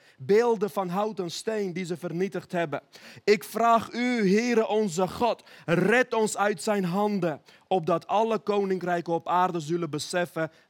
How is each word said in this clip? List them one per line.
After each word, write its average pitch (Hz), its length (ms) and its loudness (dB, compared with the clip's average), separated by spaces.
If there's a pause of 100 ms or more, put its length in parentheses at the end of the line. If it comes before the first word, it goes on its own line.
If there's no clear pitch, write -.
(180)
beelden 208 520 2
van 190 180 -4
hout 202 300 -4
en 180 120 -6
steen 208 420 -6
die 180 120 -6
ze 170 120 -6
vernietigd 175 560 -6
hebben. 165 300 -4 (420)
Ik 208 200 4
vraag 226 480 2
u, 233 420 2
Heere 226 320 4
onze 190 420 0
God, - 340 -2 (220)
red 196 500 2
ons 220 220 0
uit 208 260 0
zijn 202 220 0
handen, 180 580 -2 (240)
opdat 170 400 0
alle 220 320 0
koninkrijken 180 760 -2
op 165 160 -4
aarde 175 320 2
zullen 165 300 -4
beseffen 160 600 -4 (200)